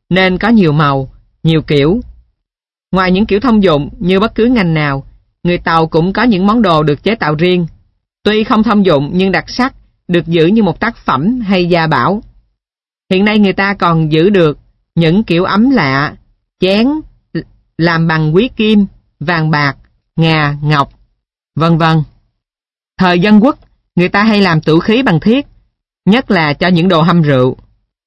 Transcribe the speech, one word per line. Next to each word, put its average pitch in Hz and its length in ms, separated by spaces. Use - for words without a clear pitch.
nên 185 300
có 208 100
nhiều 202 240
màu, 139 400
nhiều 160 200
kiểu. 156 380
Ngoài 185 200
những 202 140
kiểu 202 140
thông 220 220
dụng 151 360
như 185 220
bất 226 140
cứ 220 100
ngành 208 300
nào, 143 300
người 175 160
Tàu 165 280
cũng 165 260
có 208 100
những 202 240
món 226 160
đồ 165 200
được 147 200
chế 180 120
tạo 156 200
riêng. 175 320
Tuy 214 220
không 220 180
thông 208 240
dụng 143 280
nhưng 190 180
đặc 160 160
sắc, 254 260
được 175 180
giữ 165 200
như 220 160
một 175 180
tác 226 160
phẩm 185 440
hay 185 280
gia 165 180
bảo. 156 360
Hiện 190 140
nay 214 140
người 196 140
ta 196 220
còn 160 380
giữ 160 180
được 165 280
những 165 300
kiểu 175 200
ấm 220 260
lạ, 143 460
chén 202 280
làm 165 300
bằng 156 260
quý 240 220
kim, 214 300
vàng 156 300
bạc, 143 260
ngà, 156 460
ngọc, 147 300
vân 160 240
vân. 160 240
Thời 180 220
Dân 208 240
Quốc, 294 140
người 180 120
ta 202 140
hay 214 180
làm 165 200
tửu 160 200
khí 226 220
bằng 180 180
thiết, 262 260
nhất 220 260
là 156 220
cho 143 160
những 180 200
đồ 160 140
hâm 170 200
rượu. 131 340